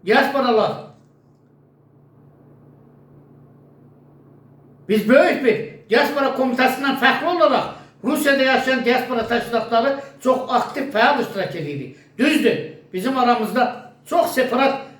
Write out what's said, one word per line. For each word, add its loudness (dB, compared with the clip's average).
Diasporalar. 2
Biz 2
böyük 6
bir 2
diaspora 0
komitəsindən 0
fərqli 0
olaraq 2
Rusiyada 2
yaşayan 2
diaspora 0
təşkilatları 0
çox 2
aktiv, -2
fəal 2
iştirak -6
edirik. -10
Düzdür, 2
bizim -2
aramızda -2
çox -2
separat -2